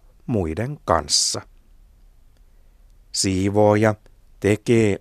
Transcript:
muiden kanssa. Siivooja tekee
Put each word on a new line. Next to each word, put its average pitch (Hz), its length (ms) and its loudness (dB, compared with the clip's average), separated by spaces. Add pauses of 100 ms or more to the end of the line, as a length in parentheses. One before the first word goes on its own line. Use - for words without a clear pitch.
(260)
muiden 107 580 -4
kanssa. - 560 -2 (1700)
Siivooja 104 840 2 (460)
tekee 107 600 0